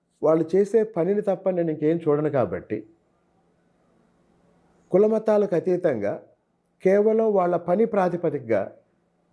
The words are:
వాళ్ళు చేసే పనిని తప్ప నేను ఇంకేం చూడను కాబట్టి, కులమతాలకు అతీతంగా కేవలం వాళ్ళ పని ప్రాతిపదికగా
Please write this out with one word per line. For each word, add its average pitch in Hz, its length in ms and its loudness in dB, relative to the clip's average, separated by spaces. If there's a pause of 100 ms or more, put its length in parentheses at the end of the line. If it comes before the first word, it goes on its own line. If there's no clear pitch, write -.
(220)
వాళ్ళు 160 340 2
చేసే 208 260 2
పనిని 202 400 -2
తప్ప 190 280 -2
నేను 175 200 -2
ఇంకేం 156 260 0
చూడను 151 340 0
కాబట్టి, 107 560 -4 (2000)
కులమతాలకు 208 680 2
అతీతంగా 160 640 -2 (640)
కేవలం 214 480 2
వాళ్ళ 175 240 0
పని 175 280 0
ప్రాతిపదికగా 165 880 -2 (600)